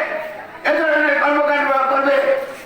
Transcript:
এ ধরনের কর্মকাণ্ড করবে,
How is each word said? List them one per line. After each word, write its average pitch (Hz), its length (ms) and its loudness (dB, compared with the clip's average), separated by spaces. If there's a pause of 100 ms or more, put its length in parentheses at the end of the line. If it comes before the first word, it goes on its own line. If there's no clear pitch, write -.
(680)
এ - 100 2
ধরনের 302 440 2
কর্মকাণ্ড 294 460 2 (220)
করবে, 277 240 2 (500)